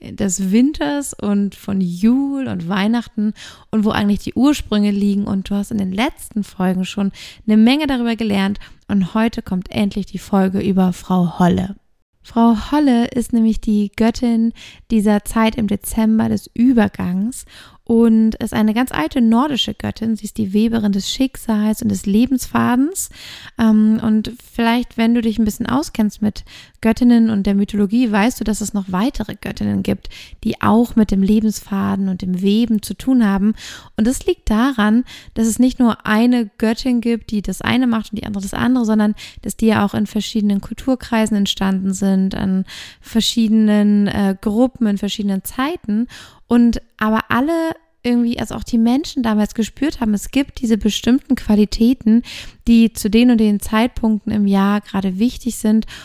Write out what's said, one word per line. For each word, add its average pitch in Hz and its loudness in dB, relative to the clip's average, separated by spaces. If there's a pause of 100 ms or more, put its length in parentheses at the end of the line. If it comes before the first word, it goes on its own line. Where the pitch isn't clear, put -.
des 190 -4
Winters 285 0
und 202 -2
von 196 -4
Jul 247 0
und 180 -6
Weihnachten 214 -2 (340)
und 214 0
wo 214 2
eigentlich 202 0
die - -8
Ursprünge 214 0
liegen. 202 0
Und 190 -4
du - -2
hast 202 -4
in 220 -6
den 190 -4
letzten 214 -4
Folgen 185 -2
schon 196 -2 (340)
eine 214 4
Menge 262 6
darüber 240 -2
gelernt 202 -2 (280)
und 190 0
heute 226 0
kommt 185 -6
endlich 202 -2
die 190 -12
Folge 190 0
über 185 2
Frau 180 -2
Holle. 185 2 (500)
Frau 233 4 (160)
Holle 269 2
ist - -4
nämlich 220 2
die 208 0
Göttin 226 0 (360)
dieser 208 2
Zeit 220 0
im 214 -2
Dezember 220 0
des 214 -4
Übergangs 208 0 (400)
und 226 4
ist - -8
eine 214 0
ganz 247 -2
alte 302 -2
nordische 233 0
Göttin. 220 -6
Sie 208 -14
ist - -12
die 202 -4
Weberin 214 0
des 196 -4
Schicksals 220 -2
und 226 -2
des 190 -4
Lebensfadens. 247 0 (500)
Ähm, 220 4
und 220 -2 (220)
vielleicht, 233 -2
wenn 233 2
du 240 2
dich 220 -2
ein 226 0
bisschen 214 -2
auskennst - -4
mit - -4 (340)
Göttinnen 226 4
und 196 -2
der 202 2
Mythologie, 208 0
weißt 214 0
du, 220 -4
dass 208 -2
es 196 -8
noch 196 -4
weitere 196 -4
Göttinnen - -4
gibt, - -4 (360)
die - -4
auch 220 2
mit 214 4
dem 196 2
Lebensfaden 196 0
und 185 -4
dem 180 -4
Weben 214 2
zu - -10
tun 247 2
haben. 196 2 (440)
Und 214 0
das - -4
liegt - -2
daran, 220 2 (300)
dass 226 0
es 214 -4
nicht 247 2
nur 240 2
eine 233 2
Göttin 233 0
gibt, 233 -4
die 208 -2
das 185 -8
eine 240 0
macht 220 -4
und - -8
die - -12
andere 202 -6
das 196 -8
andere, 240 0
sondern 214 2 (280)
dass - -8
die 220 2
ja 208 2
auch - -4
in 214 -2
verschiedenen 202 -2
Kulturkreisen 226 -2
entstanden 190 -2
sind, 190 0
an 190 -2 (380)
verschiedenen, 214 2
äh, 196 0
Gruppen, 226 0
in 202 0
verschiedenen 196 -4
Zeiten. 254 -4 (400)
Und 240 4 (160)
aber 220 0
alle 320 0 (320)
irgendwie, 240 0
also - -6
auch 214 -8
die - -2
Menschen 247 0
damals 214 0
gespürt 269 -4
haben, 214 0
es - -4
gibt - -2
diese 220 2
bestimmten 233 0
Qualitäten, 220 2 (460)
die 226 6
zu - -4
den 233 6
und 226 4
den 208 2
Zeitpunkten 220 -2
im 208 0
Jahr 196 2
gerade 190 -4
wichtig 233 -2
sind 220 0 (200)